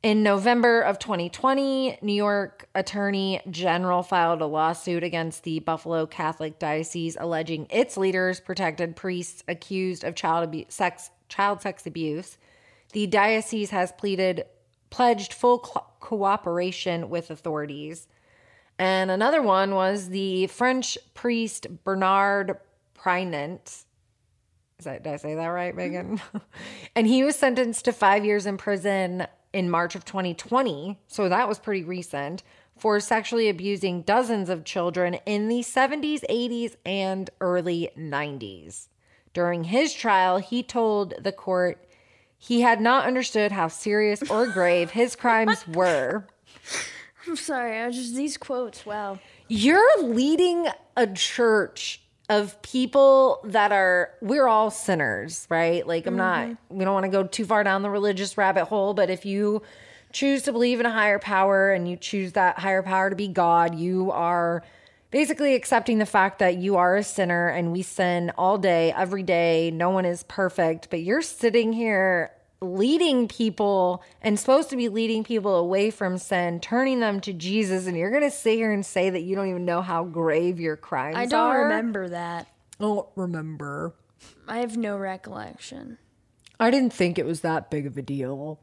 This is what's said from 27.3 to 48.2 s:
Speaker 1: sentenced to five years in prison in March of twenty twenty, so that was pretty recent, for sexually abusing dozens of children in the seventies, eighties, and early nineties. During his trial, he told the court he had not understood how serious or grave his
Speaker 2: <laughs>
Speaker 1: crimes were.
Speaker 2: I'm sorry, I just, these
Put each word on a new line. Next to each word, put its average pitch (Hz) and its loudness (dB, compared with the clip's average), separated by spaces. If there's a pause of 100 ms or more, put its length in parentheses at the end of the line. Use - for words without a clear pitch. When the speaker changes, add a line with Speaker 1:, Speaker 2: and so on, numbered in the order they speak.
Speaker 1:
sentenced 247 0
to 240 2
five 208 4
years 208 0
in 196 -4
prison 185 -2 (260)
in 185 -2
March 170 0
of 196 -12
twenty 185 -4
twenty, 190 -4
so 196 -2
that 214 2
was 208 -4
pretty 196 -4
recent, 165 -8 (340)
for 208 2
sexually 220 0
abusing 180 -2
dozens 214 0
of 165 -4
children 180 -2 (100)
in 208 -2
the 240 0
seventies, 285 -2
eighties, 233 -2
and 190 -4 (100)
early 175 0
nineties. 139 -8 (420)
During 175 -2
his 208 0
trial, 185 2
he 240 -4
told 214 -2
the 196 -4
court 180 -2 (540)
he 240 0
had 233 4
not 240 4
understood 233 0
how 180 -2
serious 208 0
or 233 2
grave 175 2
his 233 0
Speaker 2:
<laughs> - -20
Speaker 1:
crimes 220 2
were. 170 0 (1000)
Speaker 2:
I'm 339 -6
sorry, 240 -4
I 240 -4
just, 240 -8
these 285 -4